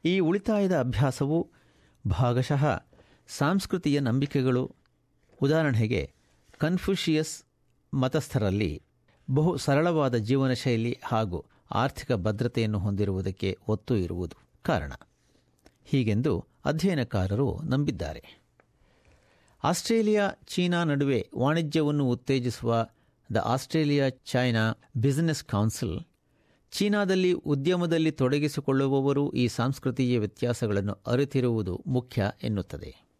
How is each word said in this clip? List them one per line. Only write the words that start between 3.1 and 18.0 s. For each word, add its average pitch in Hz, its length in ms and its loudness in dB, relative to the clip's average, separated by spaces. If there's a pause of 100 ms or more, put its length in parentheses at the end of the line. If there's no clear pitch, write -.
ಸಾಂಸ್ಕೃತಿಕ 156 720 0
ನಂಬಿಕೆಗಳು, 131 760 0 (680)
ಉದಾಹರಣೆಗೆ 120 720 2 (440)
ಕನ್ಫ್ಯೂಷಿಯಸ್ 165 840 -2 (520)
ಮತಸ್ಥರಲ್ಲಿ 104 880 -2 (480)
ಬಹು 156 260 2
ಸರಳವಾದ 147 580 2
ಜೀವನ 127 380 2
ಶೈಲಿ 120 500 -2
ಹಾಗೂ 107 420 -4 (260)
ಆರ್ಥಿಕ - 400 -2
ಭದ್ರತೆಯನ್ನು 107 680 -2
ಹೊಂದಿರುವುದಕ್ಕೆ 98 760 -2 (100)
ಒತ್ತು 107 280 0
ಇರುವುದು 87 400 -4 (260)
ಕಾರಣ, 73 300 -2 (920)
ಹೀಗೆಂದು 117 600 0 (200)
ಅಧ್ಯಯನಕಾರರು 135 1000 0
ನಂಬಿದ್ದಾರೆ. 123 760 -4 (1200)